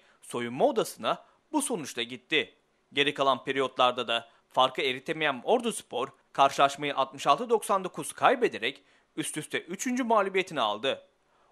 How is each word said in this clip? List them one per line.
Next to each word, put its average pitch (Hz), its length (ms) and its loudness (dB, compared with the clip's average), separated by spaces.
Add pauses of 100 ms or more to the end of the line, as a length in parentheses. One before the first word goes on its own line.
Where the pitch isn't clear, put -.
(220)
soyunma 123 440 -2
odasına 175 580 -2 (280)
bu 302 100 0
sonuçla 151 400 -6
gitti. 123 520 -2 (380)
Geri 143 220 2
kalan 139 300 2
periyotlarda 127 640 0
da 113 200 -2 (200)
farkı 131 340 2
eritemeyen 139 600 -2
Orduspor 190 640 -2 (240)
karşılaşmayı 143 640 2
altmış 135 300 -4
altı 175 240 2
doksan 202 340 0
dokuz 170 280 -10
kaybederek 175 680 0 (340)
üst - 200 -8
üste - 240 -6
üçüncü 247 440 -6
mağlubiyetini 190 560 0
aldı. 110 460 -2 (460)